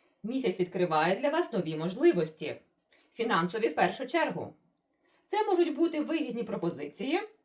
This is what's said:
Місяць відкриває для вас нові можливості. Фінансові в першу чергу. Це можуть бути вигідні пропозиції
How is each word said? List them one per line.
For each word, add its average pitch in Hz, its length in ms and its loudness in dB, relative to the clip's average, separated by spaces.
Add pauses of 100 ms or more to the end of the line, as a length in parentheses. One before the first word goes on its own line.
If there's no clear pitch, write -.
(240)
Місяць 226 360 -2
відкриває 175 560 2
для 269 140 0
вас 320 240 0
нові 160 220 -2
можливості. 175 800 2 (580)
Фінансові 214 540 0
в 302 80 -2
першу - 320 0
чергу. 220 460 -2 (760)
Це 427 160 0
можуть 349 320 2
бути 311 260 0
вигідні 247 420 -2
пропозиції 190 760 -4 (240)